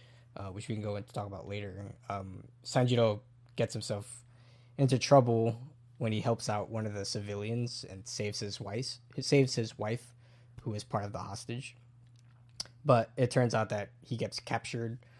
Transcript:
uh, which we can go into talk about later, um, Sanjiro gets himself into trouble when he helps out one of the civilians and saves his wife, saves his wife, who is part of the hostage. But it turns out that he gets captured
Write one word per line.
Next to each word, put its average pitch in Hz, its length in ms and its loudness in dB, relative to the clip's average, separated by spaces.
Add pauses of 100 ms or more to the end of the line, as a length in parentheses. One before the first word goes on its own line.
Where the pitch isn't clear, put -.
(360)
uh, 98 140 -10
which 101 180 -10
we 117 60 -2
can 107 100 -6
go 104 120 -2
into 98 160 -10
talk 101 140 -6
about 98 220 -10
later, 101 460 -8 (160)
um, 95 340 -8 (180)
Sanjiro 120 580 4 (360)
gets 117 160 0
himself - 520 -6 (520)
into 131 220 4
trouble 117 600 6 (380)
when 110 160 -2
he 107 80 0
helps 117 280 0
out 104 200 0
one 110 180 -4
of 104 80 -4
the 101 120 -4
civilians 107 800 -4
and 98 220 -14
saves 104 320 -4
his 101 220 -6
wife, 117 380 -6 (200)
saves 135 360 6
his 113 240 -2
wife, 107 340 -4 (500)
who 113 120 -4
is 104 100 -6
part 104 200 -2
of 104 80 -8
the - 60 -6
hostage. 104 560 -10 (1080)
But 123 320 6
it 123 140 4
turns 123 240 4
out 110 160 2
that - 200 -6 (120)
he - 140 -6
gets 110 240 -4
captured 117 580 -4 (220)